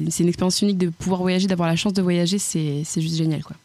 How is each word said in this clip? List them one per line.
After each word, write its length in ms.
c'est 140
une 60
expérience 320
unique 160
de 120
pouvoir 320
voyager, 260
d'avoir 220
la 80
chance 160
de 80
voyager, 360
c'est, 480
c'est 160
juste 140
génial, 280
quoi. 220